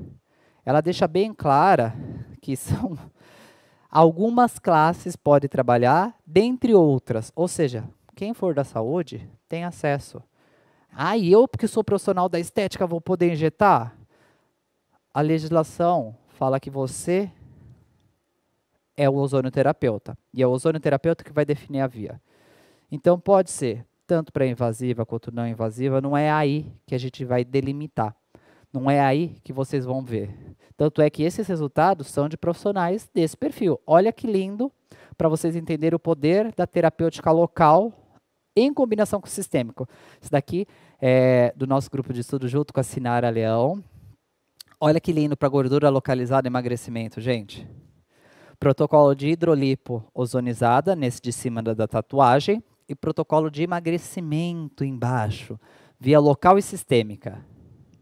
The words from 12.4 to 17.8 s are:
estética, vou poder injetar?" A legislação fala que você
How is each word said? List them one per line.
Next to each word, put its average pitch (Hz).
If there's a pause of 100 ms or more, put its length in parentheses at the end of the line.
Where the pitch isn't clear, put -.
estética, 190
vou 170
poder 175
injetar?" 151 (1200)
A 143
legislação 160 (140)
fala 135
que -
você 156 (1600)